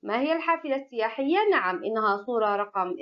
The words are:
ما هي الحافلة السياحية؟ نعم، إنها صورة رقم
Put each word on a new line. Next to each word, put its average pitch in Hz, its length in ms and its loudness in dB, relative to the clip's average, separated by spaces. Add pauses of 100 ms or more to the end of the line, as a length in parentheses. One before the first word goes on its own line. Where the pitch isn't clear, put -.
ما 214 160 -4
هي 294 140 0
الحافلة 330 420 0
السياحية؟ 277 760 0
نعم، 185 320 0
إنها 214 340 0
صورة 214 380 0
رقم 196 460 -2